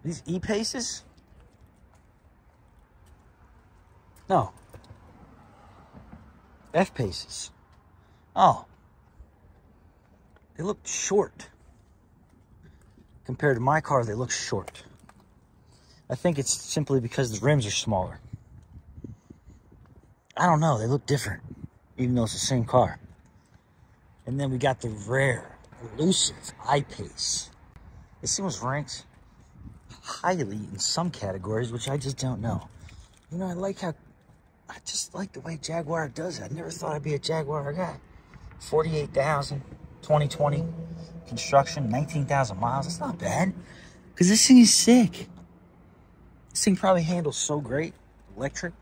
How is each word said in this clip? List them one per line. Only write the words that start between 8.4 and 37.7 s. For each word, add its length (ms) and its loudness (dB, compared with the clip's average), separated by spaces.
They 60 -12
look 220 -6
short. 640 -2
Compared 300 2
to 40 -4
my 200 4
car, 240 2
they 100 -4
look 160 -4
short. 540 -6
I 60 -4
think 240 0
it's 140 -2
simply 480 0
because 380 -2
the 60 -4
rims 220 4
are 40 -4
smaller. 500 -2
I 100 2
don't 140 6
know. 180 4
They 80 0
look 200 0
different, 360 -2
even 160 0
though 100 2
it's 80 -4
the 60 -8
same 260 0
car. 340 2
And 140 -4
then 100 -2
we 80 -2
got 220 2
the 80 -6
rare, 680 -2
elusive 560 0
I-Pace. 840 -4
This 160 -4
thing 80 -4
was 160 -6
ranked 460 -6
highly 540 -4
in 220 -10
some 320 -2
categories, 600 -6
which 160 -8
I 80 -4
just 220 -6
don't 220 -4
know. 280 -4
You 80 -8
know, 80 -4
I 60 -6
like 280 -6
how, 140 -4
I 160 -18
just 300 -8
like 180 -8
the 80 -14
way 200 -8
Jaguar 480 -4
does 300 -8
it. 120 -12
I 40 -6
never 160 -8
thought 240 -6
I'd 80 -6
be 120 -2
a 40 -2
Jaguar 540 -4